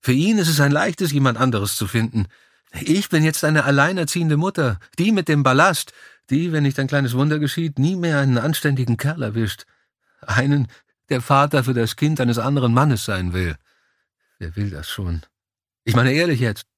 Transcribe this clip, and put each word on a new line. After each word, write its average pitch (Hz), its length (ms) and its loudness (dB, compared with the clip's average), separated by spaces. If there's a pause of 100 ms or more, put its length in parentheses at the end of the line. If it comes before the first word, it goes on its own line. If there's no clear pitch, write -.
Für 127 120 -2
ihn 190 260 2
ist 175 80 2
es 151 140 0
ein 143 100 4
leichtes, 170 400 -2
jemand 135 280 2
anderes 113 360 0
zu 101 140 -4
finden. 113 400 0 (440)
Ich 180 360 -2
bin 156 160 2
jetzt 156 200 0
eine 151 200 2
alleinerziehende 156 720 0
Mutter, 151 420 -2 (200)
die 202 140 2
mit 190 160 0
dem 147 140 2
Ballast, 143 500 2 (380)
die, 160 220 0
wenn 151 100 0
nicht 139 160 0
ein 135 80 -2
kleines 135 280 0
Wunder 151 240 2
geschieht, 151 400 -4
nie 165 180 2
mehr 165 240 0
einen 131 180 2
anständigen 131 580 -2
Kerl 151 260 -4
erwischt. 107 440 -4 (540)
Einen, 135 480 0 (400)
der 127 120 -2
Vater 139 440 2
für 127 100 -2
das 117 220 -2
Kind 151 240 0
eines 120 180 0
anderen 123 340 0
Mannes 131 320 2
sein 92 280 -4
will. 87 240 -2 (840)
Wer 82 180 -10
will 101 140 -4
das 76 180 -14
schon? 85 340 -6 (640)
Ich 120 120 0
meine 127 160 4
ehrlich 156 280 0
jetzt. 113 260 -4 (120)